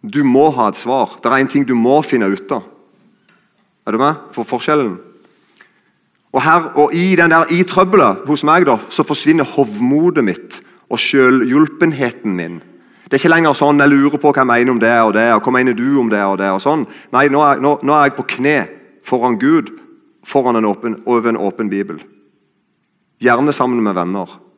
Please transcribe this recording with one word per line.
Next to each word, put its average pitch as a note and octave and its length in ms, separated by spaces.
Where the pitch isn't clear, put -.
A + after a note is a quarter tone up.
Du B2 240
må C3+ 240
ha B2 160
et G2 120
svar. A#2+ 440
Det A#2+ 80
er C3+ 80
en C3+ 80
ting C#3+ 200
du B2 120
må C3 240
finne A#2 240
ut G2 240
av. A2+ 140
Er G#2+ 80
du A2+ 60
med? D3+ 180
For A#2 120
forskjellen. B2 500
Og C3 80
her, D#3+ 280
og D3 160
i F#3 200
den E3+ 160
der, D#3+ 220
i F3+ 140
trøbbelet F#3 600
hos C#3+ 200
meg E3+ 200
da, A#2 120
så - 180
forsvinner D3+ 480
hovmodet C#3 680
mitt - 360
og A#2+ 100
selvhjulpenheten C3+ 1400
min. E2+ 240
Det C#3 160
er - 20
ikke D#3+ 140
lenger D#3+ 220
sånn, D3 260
"Jeg C#3+ 80
lurer C#3+ 260
på D3 140
hva C3+ 100
jeg B2+ 80
mener A#2+ 240
om A#2 80
det A#2 220
og A2 100
det, A2+ 220
og G#2 100
hva B2+ 80
mener B2+ 240
du C3+ 240
om A2+ 80
det G#2 160
og G2 160
det?" G2 80
og F#2+ 140
sånn. C#3+ 240
Nei, C3+ 160
nå D3 160
er, C#3 160
nå, C#3+ 140
nå C#3+ 80
er D3 140
jeg C#3 100
på B2 80
kne C#3+ 180
foran B2 340
Gud, C#3+ 300
foran B2 320
en A2 80
åpen, G#2+ 400
over A#2 240
en A2+ 80
åpen G2+ 320
bibel. G2 320
Gjerne B2 320
sammen B2 300
med G2+ 120
venner. F2+ 360